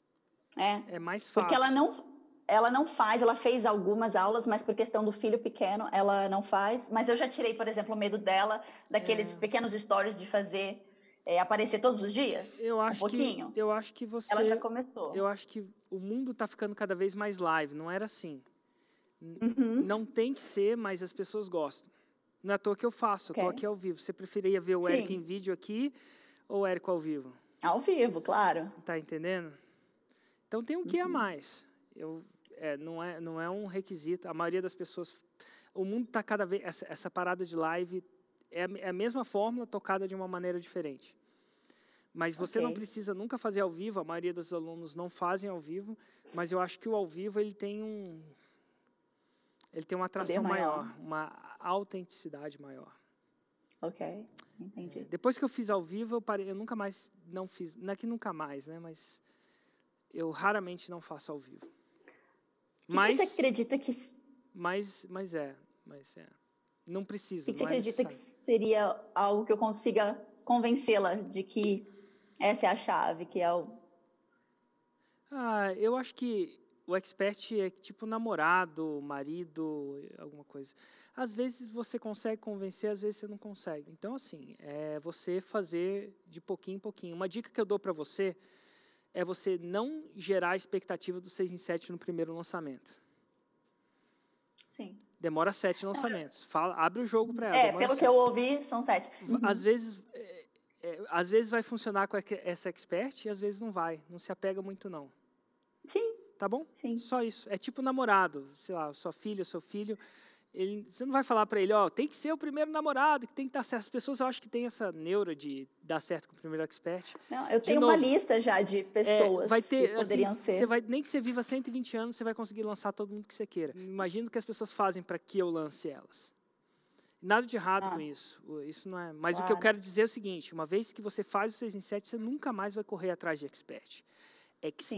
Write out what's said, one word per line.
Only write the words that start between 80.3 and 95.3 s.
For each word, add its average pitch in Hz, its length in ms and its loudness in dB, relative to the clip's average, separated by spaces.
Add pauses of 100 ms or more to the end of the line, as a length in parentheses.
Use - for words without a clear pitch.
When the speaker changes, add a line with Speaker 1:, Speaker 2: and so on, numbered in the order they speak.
Speaker 2:
coisa. 139 320 -14 (400)
Às 247 180 -4
vezes 240 380 -4
você 226 300 -6
consegue 220 420 -4
convencer, 196 480 -4
às 202 100 -4
vezes 208 200 -2
você 208 80 -10
não 208 100 -12
consegue. 165 540 -10
Então, 202 240 -8
assim, - 420 -12
é 151 400 -6
você 170 420 -4
fazer 190 720 -4 (140)
de 165 140 -18
pouquinho 190 360 -8
em 196 40 -10
pouquinho. 185 340 -10
Uma 185 140 -2
dica 226 200 -8
que - 120 -4
eu 214 40 2
dou 196 140 0
pra 196 140 -4
você 175 420 -2 (800)
é 180 100 0
você 185 340 -2
não 220 440 -4 (140)
gerar 180 340 2
a 190 60 2
expectativa 180 640 -4
do 180 100 -14
seis 185 220 -4
em 180 60 -10
sete 170 340 -4
no 175 60 -8
primeiro 165 360 -4
lançamento. 160 640 -10 (1700)
Speaker 1:
Sim. 196 300 -14 (220)
Speaker 2:
Demora 165 320 2